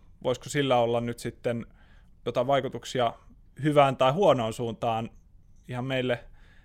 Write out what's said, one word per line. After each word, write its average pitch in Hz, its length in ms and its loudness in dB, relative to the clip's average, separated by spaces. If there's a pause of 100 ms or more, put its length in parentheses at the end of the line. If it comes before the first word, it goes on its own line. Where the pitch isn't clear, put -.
(220)
Voisiko - 260 -4
sillä 135 300 2
olla 117 220 2
nyt 120 180 -6
sitten 117 480 -6 (600)
jotain - 200 -2
vaikutuksia 127 640 -2 (500)
hyvään 143 340 4
tai 131 160 4
huonoon 139 400 2
suuntaan 113 580 -4 (580)
ihan 123 160 -8
meille 127 400 -2 (400)